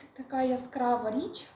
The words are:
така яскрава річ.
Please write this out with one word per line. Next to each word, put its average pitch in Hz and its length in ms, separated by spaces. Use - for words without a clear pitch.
така 262 280
яскрава 247 680
річ. 302 440